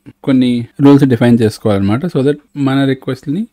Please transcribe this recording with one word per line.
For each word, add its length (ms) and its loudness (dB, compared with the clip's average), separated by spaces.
కొన్ని 240 2
rules 280 6
define 280 2
చేసుకోవాలన్నమాట. 600 -2
So 140 -2
that 100 -2
మన 240 0
request 340 -8
ని 60 -4